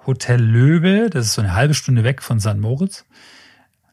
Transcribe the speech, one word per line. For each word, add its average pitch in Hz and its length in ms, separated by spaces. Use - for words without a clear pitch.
Hotel 127 340
Löwe, 160 680
das 131 160
ist - 80
so 113 80
eine 90 120
halbe 143 200
Stunde 123 280
weg 131 200
von 113 180
Sankt 104 220
Moritz. 139 420